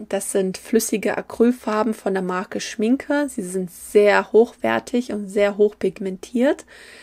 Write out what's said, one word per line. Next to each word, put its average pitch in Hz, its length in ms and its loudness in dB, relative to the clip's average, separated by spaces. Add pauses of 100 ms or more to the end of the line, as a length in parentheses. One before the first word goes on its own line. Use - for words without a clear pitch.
(100)
Das 196 220 -6
sind 190 260 -2
flüssige - 580 -2
Acrylfarben 220 800 0
von - 180 -4
der 190 100 -2
Marke 180 380 -6
Schminke. 269 680 -2
Sie - 100 -10
sind 185 300 -6
sehr 202 640 2
hochwertig 240 800 0
und 208 160 -8
sehr 202 280 0
hochpigmentiert. 208 1120 -2 (360)